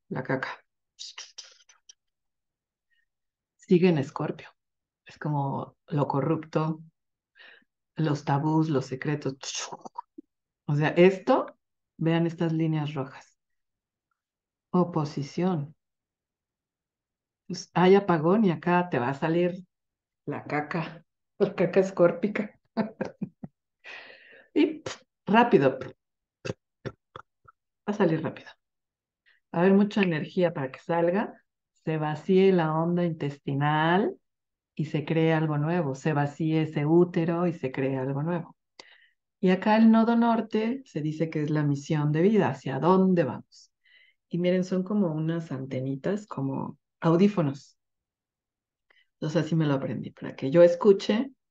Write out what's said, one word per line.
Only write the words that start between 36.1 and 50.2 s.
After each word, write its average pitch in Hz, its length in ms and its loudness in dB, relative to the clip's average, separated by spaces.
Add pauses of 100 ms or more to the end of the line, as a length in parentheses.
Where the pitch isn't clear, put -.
vacíe 156 480 -2
ese 156 240 -4
útero 170 600 2
y 165 60 -2
se 135 180 -6
cree 135 280 -4
algo 139 240 -4
nuevo. 170 340 -6 (800)
Y 185 120 2
acá 190 260 2
el 226 140 8
nodo 226 260 4
norte 226 680 -2
se 151 160 -8
dice 156 260 -4
que 156 140 -4
es 147 80 -4
la 151 120 0
misión 147 500 0
de 156 100 2
vida, 202 260 4
hacia - 300 -6
dónde 185 460 4
vamos. - 460 -12 (600)
Y 170 80 -4
miren, 180 260 0
son 185 180 -4
como 185 300 -2
unas 160 400 -4
antenitas, 135 720 -6
como - 520 -8 (220)
audífonos. 170 800 0 (1400)
Entonces 156 300 -2
así 170 100 -4
me 160 120 2
lo 143 80 2
aprendí, - 380 -6
para - 220 -14